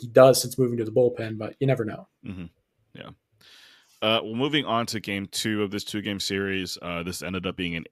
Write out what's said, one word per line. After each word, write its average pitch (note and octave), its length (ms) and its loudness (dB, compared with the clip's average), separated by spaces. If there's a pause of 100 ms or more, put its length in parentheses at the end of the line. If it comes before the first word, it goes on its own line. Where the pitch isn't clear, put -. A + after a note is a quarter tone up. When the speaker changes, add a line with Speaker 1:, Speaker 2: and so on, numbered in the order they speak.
Speaker 1:
He B2 80 -10
does C3 340 10
since A#2+ 160 -6
moving A#2+ 200 2
to A2+ 60 0
the A2 80 -8
bullpen, A2 460 2
but G#2+ 220 -8
you C3+ 80 2
never A#2+ 160 2
know. G2 240 -10 (180)
Speaker 2:
Mm-hmm. F#2 200 -10 (480)
Yeah. - 160 -14 (920)
Uh, A2 200 4
well, A2 120 -8
moving C#3+ 320 0
on A2+ 180 0
to G#2+ 160 -6
game G2 260 -4
two G#2+ 360 -2
of G2+ 80 -2
this G2+ 120 -6
two-game G#2 380 -6
series, G2 640 -4
uh, F2 200 -6
this F2 200 -8
ended F2+ 240 -6
up F2+ 100 -6
being F2 180 -4
an E2 180 -6